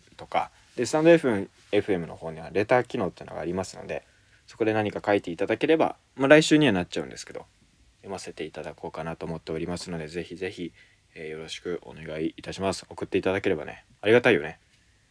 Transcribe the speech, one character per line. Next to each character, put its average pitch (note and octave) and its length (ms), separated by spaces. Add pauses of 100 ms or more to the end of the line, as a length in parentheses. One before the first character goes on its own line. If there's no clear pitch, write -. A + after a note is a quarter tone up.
(180)
と D#2 80
か、 - 260 (240)
で、 B2 100
ス - 60
タ D#3 100
ン - 20
ド E3 60
エ E3+ 80
フ C#3+ 120
エ - 20
ム、 G2 180 (220)
エ G#2 100
フ G#2 100
エ F#2 60
ム E2 100
の - 80
方 E2 160
に D#2+ 80
は E2+ 120
レ G2 140
タ B2+ 140
ー B2 40
機 - 140
能 G2 100
っ D#2+ 40
て - 120
い - 40
う - 20
の F2+ 60
が F2 60
あ - 40
り F2 80
ま F#2 100
す F#2 140
の F#2 100
で、 D#2 160 (440)
そ - 100
こ A2+ 80
で A2 80
何 G#2+ 180
か F#2+ 140
書 G#2 80
い G2+ 80
て F2 100
い E2 60
た G2 100
だ A2+ 100
け D3+ 100
れ D#3+ 100
ば、 B2 180 (200)
ま C3+ 100
あ、 - 20
来 D3+ 160
週 D#3 140
に D3+ 100
は A#2 40
な F2+ 120
っ - 20
ち - 140
ゃ D#2 40
う - 20
ん B1+ 40
で A1+ 80
す - 80
け - 80
ど、 - 120 (520)
読 G2 140
ま F#2 80
せ F2 140
て E2 100
い D#2 80
た D#2 120
だ D#2 100
こ - 160
う - 20
か E2 120
な D#2+ 120
と E2 100
思 E2 120
っ - 20
て - 120
お D#2+ 60
り E2 100
ま F2 100
す F#2 140
の E2+ 60
で、 D#2 100
ぜ E2 160
ひ F2 120
ぜ F#2 160
ひ、 E2+ 200 (440)
え E2 100
ー、 D#2 40
よ D#2 100
ろ D#2+ 100
し - 100
く F2 240
お B1 100
願 D#2 280
い E2 160
い - 40
た D#2+ 120
し - 80
ま F#2+ 120
す。 - 160
送 - 160
っ - 20
て G2 100
い F2+ 40
た F#2+ 100
だ G2 100
け G#2 80
れ F#2 60
ば D2+ 100
ね、 - 200 (160)
あ G2+ 60
り A2 60
が A#2+ 80
た B2 100
い G2 40
よ C#2+ 60
ね。 D#2 180 (520)